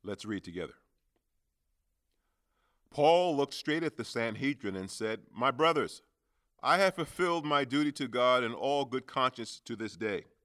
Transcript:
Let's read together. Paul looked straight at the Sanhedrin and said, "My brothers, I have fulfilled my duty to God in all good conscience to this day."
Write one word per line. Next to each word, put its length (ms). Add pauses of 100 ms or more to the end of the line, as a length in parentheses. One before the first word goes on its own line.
Let's 220
read 200
together. 280 (2250)
Paul 480
looked 160
straight 300
at 160
the 60
Sanhedrin 720
and 140
said, 300 (100)
"My 200
brothers, 500 (640)
I 160
have 160
fulfilled 500
my 220
duty 260
to 160
God 340
in 120
all 320
good 200
conscience 600
to 100
this 180
day." 300 (200)